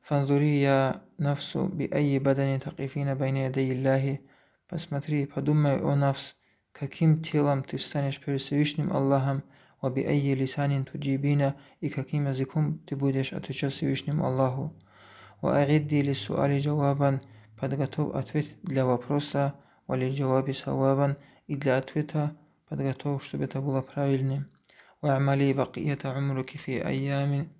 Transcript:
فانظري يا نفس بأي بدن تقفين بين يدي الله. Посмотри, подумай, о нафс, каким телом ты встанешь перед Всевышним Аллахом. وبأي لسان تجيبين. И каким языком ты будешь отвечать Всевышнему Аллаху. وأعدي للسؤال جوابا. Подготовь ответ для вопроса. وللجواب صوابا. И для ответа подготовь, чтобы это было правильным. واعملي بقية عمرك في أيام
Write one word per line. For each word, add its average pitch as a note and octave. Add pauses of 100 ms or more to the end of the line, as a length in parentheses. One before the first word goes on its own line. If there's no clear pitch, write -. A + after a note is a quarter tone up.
فانظري C#3+
يا C3+ (180)
نفس C#3+
بأي C#3+
بدن C#3
تقفين C#3
بين C3+
يدي C3
الله. C3+ (500)
Посмотри, D3
подумай, C#3+
о C#3+
нафс, C#3 (360)
каким D#3
телом C#3+
ты -
встанешь C#3
перед C#3
Всевышним D3
Аллахом. C#3 (380)
وبأي C3+
لسان C3+
تجيبين. C#3 (280)
И D3
каким C#3
языком D3
ты C#3
будешь C3+
отвечать C3+
Всевышнему C#3
Аллаху. C3 (680)
وأعدي D3
للسؤال C#3
جوابا. C#3+ (380)
Подготовь C#3
ответ C#3+ (160)
для C3+
вопроса. C#3 (340)
وللجواب C3
صوابا. C3+ (300)
И D3
для C3+
ответа D3+ (340)
подготовь, C#3
чтобы C#3+
это C3+
было C3+
правильным. C3+ (580)
واعملي C#3
بقية C3+
عمرك C3+
في -
أيام C#3 (120)